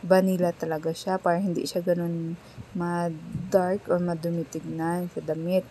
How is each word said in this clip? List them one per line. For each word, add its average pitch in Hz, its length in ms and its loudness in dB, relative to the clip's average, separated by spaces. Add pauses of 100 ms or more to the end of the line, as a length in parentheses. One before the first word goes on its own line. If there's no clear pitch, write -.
vanilla 185 480 4
talaga 160 400 -2
siya 185 240 -2
para 175 240 2
hindi 180 240 0
siya - 160 -4
ganun 170 560 -2 (400)
ma-dark 175 1120 0
or 180 160 2
madumi 170 480 -2
tignan 165 640 -4
sa 160 80 -6
damit. 165 480 0